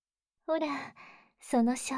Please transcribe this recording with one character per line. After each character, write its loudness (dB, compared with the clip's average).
ほ 2
ら、 -2
そ 2
の 4
証 -6